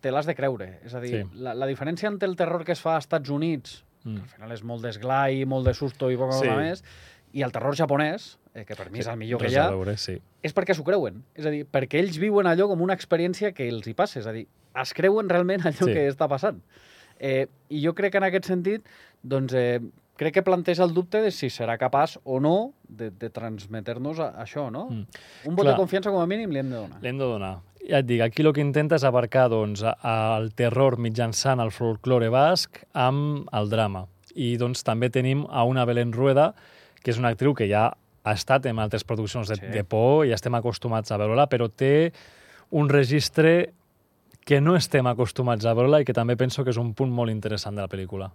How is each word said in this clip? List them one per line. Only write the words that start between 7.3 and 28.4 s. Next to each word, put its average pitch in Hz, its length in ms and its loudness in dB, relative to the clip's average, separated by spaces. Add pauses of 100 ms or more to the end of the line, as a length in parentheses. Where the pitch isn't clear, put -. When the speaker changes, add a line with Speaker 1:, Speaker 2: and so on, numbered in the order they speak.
Speaker 1:
i 139 100 -6
el 127 80 -2
terror 127 240 -2
japonès, 151 640 0 (160)
eh, 110 140 -16
que 107 100 -12
per 92 140 -14
mi 107 80 -10
Speaker 2:
Sí, - 20 -6
Speaker 1:
és 107 80 -4
el 117 80 -6
millor 113 240 -4
que 123 60 -2
Speaker 2:
res 123 80 0
Speaker 1:
hi - 20 4
ha, 147 120 4
Speaker 2:
a - 20 0
veure, 95 260 -4
sí. - 240 -8 (220)
Speaker 1:
és 151 120 -6
perquè 185 220 2
s'ho 151 80 -8
creuen. 135 400 -2 (100)
És 151 120 -8
a 151 40 0
dir, 147 140 -4
perquè 139 400 0
ells 170 140 -4
viuen 202 280 2
allò 180 220 4
com 170 140 0
una 190 100 2
experiència 180 600 -2
que 131 120 -6
els 117 220 -6
hi 113 60 -8
passa. 180 260 -2
És 104 60 -10
a 110 60 -8
dir, 110 140 -10 (300)
es 131 160 -6
creuen 202 340 2
realment 180 380 2
allò 170 220 2
Speaker 2:
Sí. 113 80 2
Speaker 1:
que 147 120 2
està 139 220 0
passant. 139 320 -2 (580)
Eh, 135 280 0 (240)
i 151 100 -4
jo 165 140 0
crec 196 180 0
que 202 60 2
en 196 60 2
aquest 190 200 0
sentit, 190 400 -2 (380)
doncs, 131 320 -2
eh, 123 260 2 (360)
crec 147 180 -2
que 190 80 4
planteja 180 420 2
el 170 80 2
dubte 180 300 0
de 208 80 2
si - 160 -6
serà 117 320 -4
capaç 139 460 0
o 131 160 -2
no 190 340 2 (120)
de, 110 240 -10
de 107 200 -12
transmetre-nos 113 880 -8
a, 110 220 -4
això, 131 280 -8
no? 151 200 -10
Speaker 2:
Mm. 107 160 -8 (400)
Speaker 1:
Un 160 100 -4
vot 196 80 4
de 139 80 8
Speaker 2:
Clar. 120 60 4
Speaker 1:
confiança, 190 320 0
com 190 100 2
a 165 60 2
mínim, 208 240 -4
li 143 80 -2
hem 135 120 -4
de 123 60 -6
donar. 101 240 -12
Speaker 2:
Li 123 80 -6
hem 127 100 -6
de 135 60 -2
donar. 98 360 -4 (280)
Ja 147 100 4
et 135 80 2
dic, 120 140 2
aquí 117 220 0